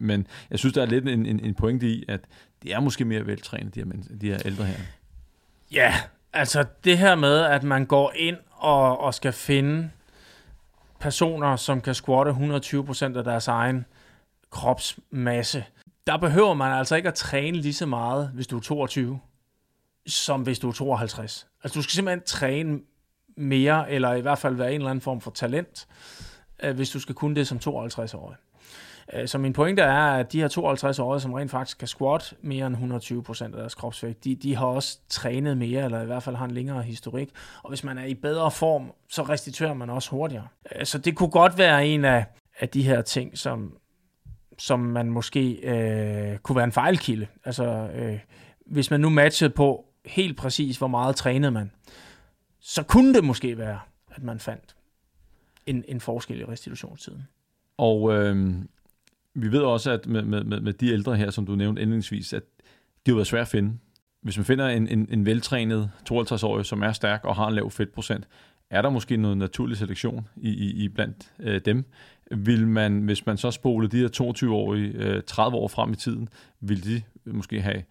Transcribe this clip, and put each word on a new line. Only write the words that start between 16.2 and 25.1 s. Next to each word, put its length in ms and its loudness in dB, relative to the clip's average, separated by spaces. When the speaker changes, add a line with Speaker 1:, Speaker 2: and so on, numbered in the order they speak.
Speaker 2:
man 180 0
altså 240 2
ikke 120 0
at 60 -4
træne 420 -2
lige 180 -2
så 120 -4
meget, 480 -2
hvis 120 -6
du 100 -6
er 40 -4
toogtyve. 600 -2
Som 360 0
hvis 160 -2
du 100 -2
er 40 -2
tooghalvtreds. 720 -4
Altså, 140 -6
du 40 -2
skal 100 -4
simpelthen 340 0
træne 540 -2
mere, 540 2
eller 240 2
i 60 0
hvert 180 0
fald 160 0
være 200 0
en 60 -4
eller 100 -4
anden 120 -4
form 180 -6